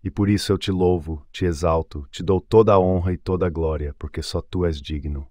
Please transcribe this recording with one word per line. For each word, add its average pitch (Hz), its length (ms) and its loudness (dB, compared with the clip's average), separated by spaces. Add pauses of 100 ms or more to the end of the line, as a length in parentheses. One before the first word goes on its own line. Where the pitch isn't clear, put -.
E 95 80 -4
por 101 180 0
isso 101 240 2
eu 92 60 2
te 98 140 -4
louvo, 90 580 0
te - 140 -6
exalto, 80 640 -2
te - 120 -12
dou 92 180 2
toda 107 320 6
a 98 60 8
honra 92 340 2
e 87 40 -4
toda 92 300 -2
a 87 40 0
glória, 76 480 -4
porque - 220 -10
só 85 200 -6
tu 90 240 -4
és 78 160 -2
digno. 73 500 -8